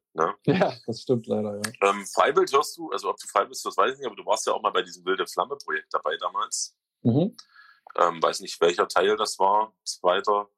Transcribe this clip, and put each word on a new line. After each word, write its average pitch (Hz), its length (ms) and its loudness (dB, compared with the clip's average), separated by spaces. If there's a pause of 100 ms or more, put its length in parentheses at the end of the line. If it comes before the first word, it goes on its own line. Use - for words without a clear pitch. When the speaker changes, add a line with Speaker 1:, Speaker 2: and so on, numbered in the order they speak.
(140)
Speaker 1:
ne? 82 200 2 (120)
Speaker 2:
Ja, 175 280 2 (140)
das 113 140 -6
stimmt 120 260 0
leider, 107 300 -2
ja. 104 320 0
Speaker 1:
Ähm, 101 180 -2
Freibild 151 460 2
hörst 143 240 0
du, 165 140 -10
also 98 180 -4
ob 101 80 -2
du - 100 -16
Freibild 120 340 0
hörst, 101 160 -8
weiß 104 140 4
ich 135 80 -8
nicht, 135 80 -8
aber 104 80 -10
du 90 100 -14
warst 98 220 0
ja 107 60 2
auch - 80 -6
mal 104 100 2
bei 92 100 2
diesem 90 240 -10
Wilde 92 220 0
Flamme-Projekt - 640 -6
dabei 78 240 -2
damals. - 580 -6 (280)
Speaker 2:
Mhm. 143 320 2 (640)
Speaker 1:
Ähm, 85 240 2
weiß 82 160 0
nicht, 92 220 -12
welcher 87 260 4
Teil 98 300 2
das 110 200 -4
war, 104 360 2 (100)
zweiter, 101 640 0 (100)